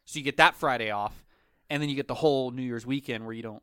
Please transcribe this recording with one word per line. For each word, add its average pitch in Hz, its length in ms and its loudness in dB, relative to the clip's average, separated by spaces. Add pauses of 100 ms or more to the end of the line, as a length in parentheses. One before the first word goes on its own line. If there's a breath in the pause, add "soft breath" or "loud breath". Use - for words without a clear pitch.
So - 120 -12
you 143 80 -6
get 139 120 0
that 165 180 8
Friday 120 340 0
off, 104 340 -4 (460)
and 147 120 -2
then 147 80 0
you 139 60 -4
get 135 120 -4
the 123 80 -4
whole 135 360 2
New 127 120 -6
Year's 117 240 -6
weekend 127 380 -4
where 113 80 -8
you 113 100 -10
don't 110 200 -12